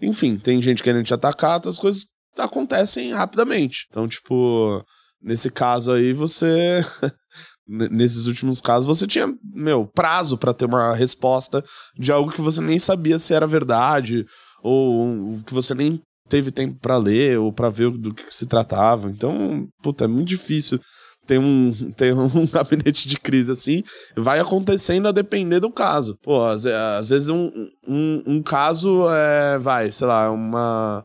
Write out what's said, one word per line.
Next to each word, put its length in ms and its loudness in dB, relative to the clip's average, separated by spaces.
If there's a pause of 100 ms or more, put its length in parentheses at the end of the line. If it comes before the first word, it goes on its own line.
enfim, 360 0
tem 240 2
gente 220 0
querendo 220 2
te 80 -2
atacar, 420 0
outras 220 -6
coisas 280 -2 (320)
acontecem 760 -2
rapidamente. 760 -2
Então, 180 -4
tipo, 760 0 (380)
nesse 280 -4
caso 420 0
aí, 220 4
você, 720 0 (160)
<laughs> 680 -10
ne-, 220 -4
nesses 380 0
últimos 340 -4
casos, 240 2
você 220 0
tinha, 260 -2 (220)
meu, 300 0
prazo 520 -2
pra 160 0
ter 120 -2
uma 280 2
resposta 720 0 (340)
de 140 -2
algo 200 2
que 100 -6
você 200 -2
nem 180 0
sabia 380 0
se 160 0
era 140 2
verdade, 760 0 (360)
ou 440 2
um, 360 -6
que 120 -14
você 200 -2
nem 260 -2 (300)
teve 220 0
tempo 300 -6
pra 160 0
ler, 420 2
ou 140 0
pra 160 0
ver 220 0
do 220 -8
que, 120 -16
que 100 -10
se 100 -6
tratava. 640 2
Então, 560 -4 (160)
puta, 220 -4
é 40 2
muito 200 0
difícil 500 -4 (480)
ter 140 4
um, 340 4 (100)
<laughs> 120 -10
ter 180 4
um 340 2
gabinete 600 0
de 100 -4
crise 340 0
assim. 300 -2 (340)
Vai 240 2
acontecendo 680 0
a 60 4
depender 480 0
do 100 -2
caso. 500 0
Pô, 220 2
às, 220 0
às 440 -2
vezes 200 4
um, 200 -2 (380)
um, 400 -2
um 160 0
caso 680 2
é, 480 2
vai, 340 0
sei 160 -4
lá, 240 2
uma, 720 -2